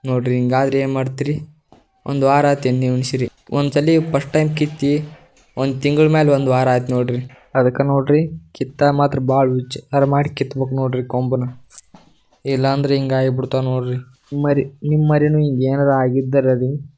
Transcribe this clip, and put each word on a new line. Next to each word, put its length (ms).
ನೋಡ್ರಿ 300
ಹಿಂಗಾದ್ರೆ 440
ಏನ್ 140
ಮಾಡ್ತೀರಿ? 460
ಒಂದ್ 200
ವಾರ 220
ಆತ್ 200
ಎಣ್ಣೆ 220
ಉಣ್ಸಿರಿ. 380
ಒಂದ್ಸಲಿ 480
ಫಸ್ಟ್ 340
ಟೈಮ್ 240
ಕಿತ್ತಿ 420
ಒಂದ್ 240
ತಿಂಗಳ 260
ಮೇಲೆ 240
ಒಂದ್ 180
ವಾರ 200
ಆಯ್ತು 240
ನೋಡ್ರಿ. 240
ಅದಕ್ಕೆ 320
ನೋಡ್ರಿ 640
ಕಿತ್ತ 320
ಮಾತ್ರ 360
ಭಾಳ 300
ವಿಚಾರ 560
ಮಾಡಿ 300
ಕಿತ್ಬೇಕು 400
ನೋಡ್ರಿ 280
ಕೊಂಬನ, 400
ಇಲ್ಲಾಂದ್ರೆ 520
ಹಿಂಗ್ 160
ಆಗ್ಬಿಡ್ತಾವ 480
ನೋಡ್ರಿ. 360
ಮರಿ, 240
ನಿಮ್ 440
ಮರಿನೂ 300
ಹಿಂಗ್ 240
ಏನಾರ 280
ಆಗಿದ್ದರ 640
ರೀ 180